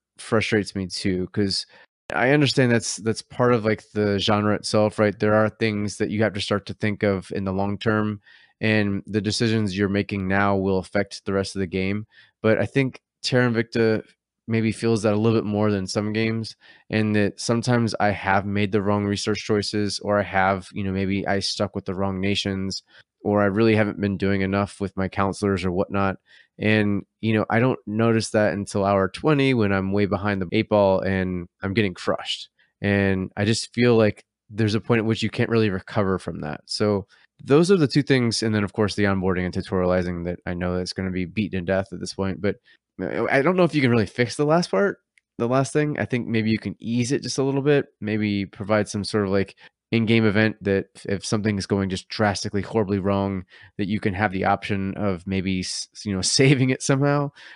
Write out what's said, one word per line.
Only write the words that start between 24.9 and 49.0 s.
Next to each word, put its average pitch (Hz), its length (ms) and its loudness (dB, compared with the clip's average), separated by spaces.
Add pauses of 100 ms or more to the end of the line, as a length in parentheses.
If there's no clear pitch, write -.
my 95 140 -2
counselors 98 560 -2
or 92 60 0
whatnot. 95 460 0 (420)
And, 104 440 2 (160)
you 110 140 0
know, 107 160 2
I 113 100 2
don't 127 260 2
notice 110 460 0
that 104 220 2
until 101 320 -2
hour 95 240 2
twenty 139 440 2
when 104 180 2
I'm 95 200 0
way 101 160 2
behind 98 340 -2
the 87 100 -4
eight 110 180 0
ball 98 320 4
and 92 460 -2 (140)
I'm 98 120 -4
getting 104 200 0
crushed. - 560 -6 (320)
And 98 560 0
I 101 80 0
just - 280 -2
feel 120 220 4
like 107 280 2 (260)
there's 107 240 0
a 110 60 0
point 117 200 0
at 107 60 -2
which 113 160 0
you 110 80 -2
can't - 200 -2
really 110 200 2
recover 95 480 -2
from 82 240 -8
that. 76 240 -10
So 104 400 -2 (380)
those 151 260 4
are 202 80 6
the 151 100 4
two 147 140 2
things. 123 400 0
And 110 140 0
then, 104 80 2
of 95 100 -4
course, 104 220 0
the 107 80 0
onboarding 95 420 0
and 87 80 -4
tutorializing 90 720 -2
that 87 220 -6
I 90 80 -4
know 90 220 -4
that's 90 160 -6
gonna 95 180 -6
be 90 140 -4
beaten 90 400 -4
to 92 60 -2
death 95 200 0
at 90 80 -12
this 92 140 -10
point. 95 280 -4
But 98 140 0 (440)
I, 95 400 -2
I - 40 2
don't 180 120 2
know 180 80 4
if 156 120 0
you 147 60 2
can 123 100 4
really 110 160 2
fix 117 280 -4
the 147 100 0
last 170 260 2
part, 196 280 0 (380)
the 117 100 0
last 131 260 0
thing. 151 260 0
I 107 60 0
think 120 220 -4
maybe 110 220 0
you 110 100 2
can 98 200 -6
ease 117 320 -2
it 143 100 0
just - 160 -6
a 135 60 0
little 135 180 0
bit, 143 260 2 (140)
maybe 104 460 0
provide 104 400 0
some 101 160 -4